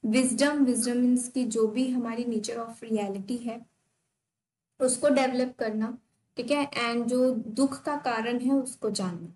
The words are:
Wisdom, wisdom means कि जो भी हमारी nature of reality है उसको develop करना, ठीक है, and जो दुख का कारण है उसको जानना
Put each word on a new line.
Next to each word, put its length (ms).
Wisdom, 600
wisdom 340
means 300
कि 160
जो 220
भी 240
हमारी 340
nature 340
of 260
reality 560
है 240
उसको 280
develop 500
करना, 280
ठीक 140
है, 200
and 360
जो 240
दुख 520
का 140
कारण 440
है 120
उसको 380
जानना 460